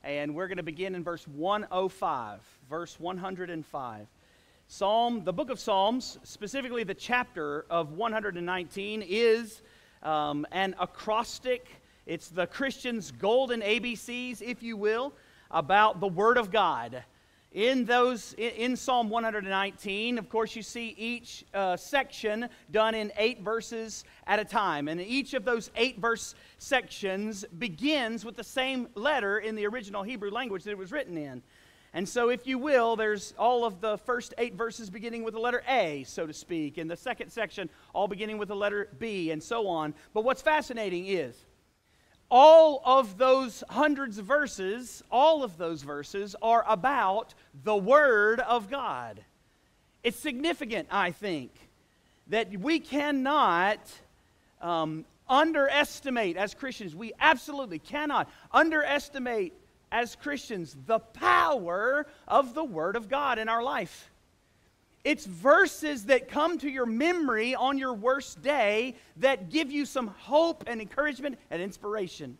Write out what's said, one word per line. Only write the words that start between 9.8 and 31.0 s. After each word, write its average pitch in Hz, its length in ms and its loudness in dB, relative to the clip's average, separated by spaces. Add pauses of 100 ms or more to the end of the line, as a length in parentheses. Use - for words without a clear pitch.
um, 147 480 -2
an 190 300 -2
acrostic. 226 880 -4 (360)
It's - 260 -10
the 170 180 -2
Christian's 233 640 -6
golden 226 500 0
A 214 160 0
B 233 160 -4
Cs, 247 460 -10
if 240 200 -8
you 233 160 -8
will, 226 360 -2 (400)
about 190 480 4
the 196 80 -2
Word 208 280 2
of 214 140 0
God. 131 540 0 (460)
In 240 360 0
those, 247 480 2
in, 226 160 -4
in 233 260 -4
Psalm 240 320 0
one 226 160 -2
hundred 214 200 -4
and 190 60 -6
nineteen, 202 680 -4
of 185 100 -10
course, 226 260 -4
you 226 80 -12
see 226 360 -10
each, 240 560 -10
uh, 185 240 0
section 240 720 -4 (200)
done 220 240 2
in 214 220 -4
eight 233 240 0
verses 226 640 -6 (220)
at 202 120 2
a 208 60 -2
time. 175 420 0
And 165 140 -4
each 240 320 -4
of 233 140 -4
those 233 280 -2
eight 240 240 0
verse 226 360 -2 (240)
sections 208 880 -4 (120)
begins 226 640 -2
with 220 140 -14
the 233 80 -14
same 262 500 -2
letter 214 440 0
in 220 160 -4
the 208 120 -2
original 208 360 -6
Hebrew 208 280 -8
language 214 340 -6
that 208 80 -8
it 202 60 -8
was 185 140 -12
written 180 240 -6